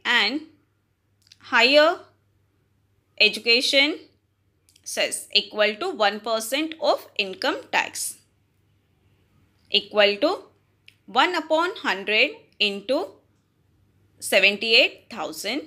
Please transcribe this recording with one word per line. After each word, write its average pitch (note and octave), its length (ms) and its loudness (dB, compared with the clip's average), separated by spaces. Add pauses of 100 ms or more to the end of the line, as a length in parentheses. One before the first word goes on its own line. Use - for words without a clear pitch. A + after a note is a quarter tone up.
and A#3 360 0 (960)
higher C#4+ 600 4 (1200)
education A#3 800 2 (840)
cess - 500 -6
equal G#3 420 0
to F4+ 140 -6
one G#3 300 0
percent A#3 640 -4
of - 260 0 (100)
income C4 440 -4 (100)
tax - 460 -4 (1500)
equal G3+ 480 2
to E4 220 0 (680)
one C#4+ 300 0
upon D#4+ 420 -2
hundred G#3+ 540 0 (280)
into G#3 480 -2 (1120)
seventy-eight G#3+ 880 2
thousand. A3 580 -8